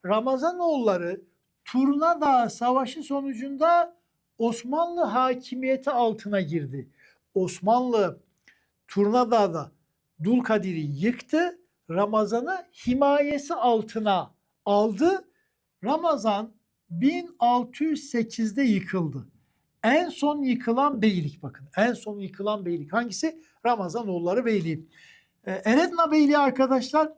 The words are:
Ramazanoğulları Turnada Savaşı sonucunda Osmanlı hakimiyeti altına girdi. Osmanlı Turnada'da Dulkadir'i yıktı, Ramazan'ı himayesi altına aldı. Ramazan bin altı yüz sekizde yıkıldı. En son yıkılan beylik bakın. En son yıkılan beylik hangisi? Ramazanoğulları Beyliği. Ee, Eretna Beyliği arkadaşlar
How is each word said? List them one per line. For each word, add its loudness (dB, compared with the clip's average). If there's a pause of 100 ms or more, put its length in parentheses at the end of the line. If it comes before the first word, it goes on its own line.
Ramazanoğulları 0 (440)
Turnada 2
Savaşı -2
sonucunda 0 (420)
Osmanlı -2
hakimiyeti -2
altına 0
girdi. -6 (440)
Osmanlı 0 (680)
Turnada'da 2 (520)
Dulkadir'i 0
yıktı, -2 (300)
Ramazan'ı -2 (220)
himayesi 2
altına 0 (340)
aldı. 2 (580)
Ramazan -2 (360)
bin -2
altı 0
yüz -4
sekizde -2
yıkıldı. -2 (560)
En 2
son -2
yıkılan 0
beylik 0
bakın. -14 (100)
En 2
son -10
yıkılan -6
beylik -6
hangisi? -4 (240)
Ramazanoğulları -2
Beyliği. -2 (600)
Ee, -6
Eretna 2
Beyliği 6
arkadaşlar 2